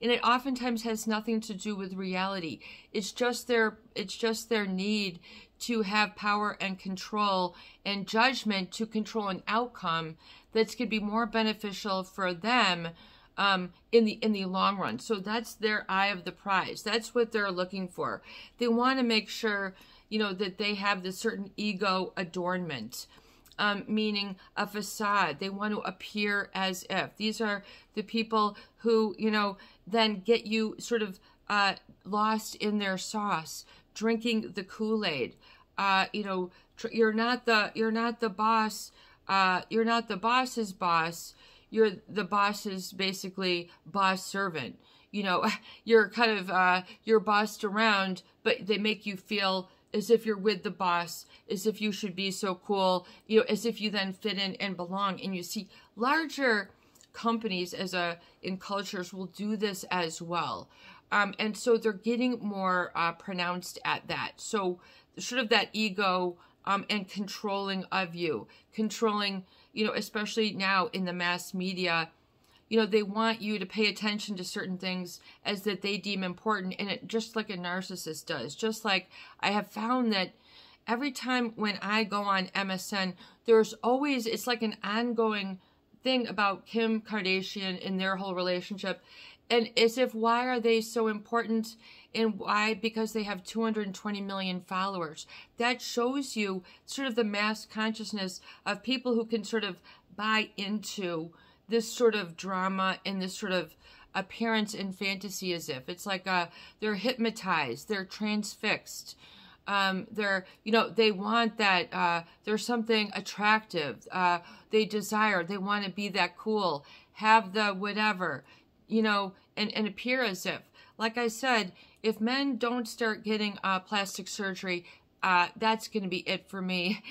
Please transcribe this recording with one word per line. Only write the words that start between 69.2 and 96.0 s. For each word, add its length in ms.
you 140
know, 60
especially 580
now 420
in 120
the 80
mass 380
media, 600
you 120
know, 60
they 160
want 400
you 160
to 80
pay 220
attention 480
to 80
certain 340
things 420
as 200
that 180
they 160
deem 260
important. 540
And 140
it, 160
just 280
like 140
a 80
narcissist 720
does, 260
just 320
like 240
I 100
have 220
found 420
that 200
every 240
time 440
when 260
I 220
go 180
on 320
M 160
S 240
N, 220
there's 280
always, 440
it's 180
like 160
an 220
ongoing 760
thing 240
about 400
Kim 340
Kardashian 840
and 160
their 180
whole 180
relationship. 640
And 260
as 220
if, 160
why 320
are 140
they 200
so 280
important? 680
And 240
why? 380
Because 380
they 100
have 200
two 200
hundred 320
twenty 260
million 400
followers. 640
That 240
shows 540